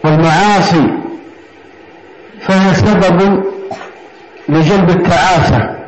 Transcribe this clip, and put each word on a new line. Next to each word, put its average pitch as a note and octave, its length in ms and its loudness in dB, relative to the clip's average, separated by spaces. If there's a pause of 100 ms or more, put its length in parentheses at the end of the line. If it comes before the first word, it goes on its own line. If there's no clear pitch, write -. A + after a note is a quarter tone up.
والمعاصي D#3+ 800 2 (1500)
فهي F#3+ 340 0
سبب F#3+ 680 2 (1040)
لجلب E3 420 2
التعاسة. - 840 0 (120)